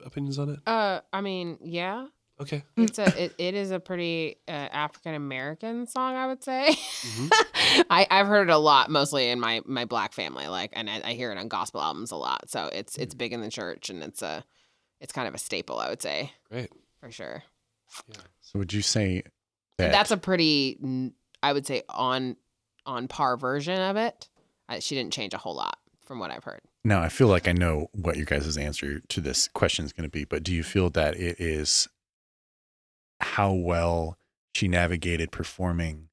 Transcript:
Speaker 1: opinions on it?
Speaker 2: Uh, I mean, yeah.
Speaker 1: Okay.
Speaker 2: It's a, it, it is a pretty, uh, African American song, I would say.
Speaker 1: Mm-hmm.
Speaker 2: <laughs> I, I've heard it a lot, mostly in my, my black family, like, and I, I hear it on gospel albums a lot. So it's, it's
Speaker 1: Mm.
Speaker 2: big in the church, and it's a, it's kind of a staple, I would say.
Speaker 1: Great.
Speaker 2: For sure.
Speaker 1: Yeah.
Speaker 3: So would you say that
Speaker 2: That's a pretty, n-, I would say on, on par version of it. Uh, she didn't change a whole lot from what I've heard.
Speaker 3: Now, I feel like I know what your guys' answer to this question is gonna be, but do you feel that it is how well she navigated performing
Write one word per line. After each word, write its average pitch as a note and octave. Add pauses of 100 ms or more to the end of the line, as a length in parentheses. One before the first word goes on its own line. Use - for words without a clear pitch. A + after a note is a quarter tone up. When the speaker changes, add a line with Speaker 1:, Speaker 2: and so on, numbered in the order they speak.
Speaker 1:
opinions C#3
on C#3+
it? C#3+
Speaker 2:
Uh, G#3+ (120)
I F#3+
mean, F#3
yeah. F3+ (340)
Speaker 1:
Okay. C#3+ (120)
Speaker 2:
It's A3
a, F#3+
it, F3
it F3+
is G3+
a F#3
pretty, E3+ (100)
uh, -
African D3+
American D3+
song, B3+
I C4
would C4
say. C4+
Speaker 1:
Mm-hmm. A#2+ (580)
Speaker 2:
<laughs> -
I, F3
I've G3
heard G3+
it E3+
a D#3
lot, D3
mostly C#3
in B2
my, A2+
my B2+
black G#2+
family, C#2+
like, F#2
and A2
I, G#2+
I A#2
hear A#2+
it G2
on G2
gospel G2
albums D#2
a F2
lot. B1+
So E2+
it's, -
it's C3+
Speaker 1:
Mm. B2+
Speaker 2:
big A#2+
in A#2+
the G#2+
church, -
and F2
it's -
a, D#2 (580)
it's -
kind B2
of -
a -
staple, -
I A#1
would G2+
say. E2+ (180)
Speaker 1:
Great. A#2+ (260)
Speaker 2:
For B2
sure. - (640)
Speaker 1:
Yeah. G#2+ (180)
Speaker 3:
So -
would F#2
you G#2
say F#2+ (560)
that F3
Speaker 2:
That's G#3
a A3
pretty, D#3
n-, C3 (320)
I C#3+
would C#3+
say C3
on, B2+ (500)
on B2+
par B2+
version C#3+
of F#3+
it. A3+ (400)
Uh, -
she -
didn't B2+
change G2+
a F#2+
whole -
lot G1+ (280)
from B2+
what F2+
I've -
heard. - (220)
Speaker 3:
Now, G2+
I E2
feel B2+
like F#2
I F2+
know E2
what E2+
your D2
guys' D2
answer D2
to -
this C2+
question -
is C#2+
gonna D#2
be, D2
but -
do F2
you E2+
feel F2+
that D#2
it F2
is D#2 (1300)
how G2+
well E2+ (380)
she -
navigated F2
performing E2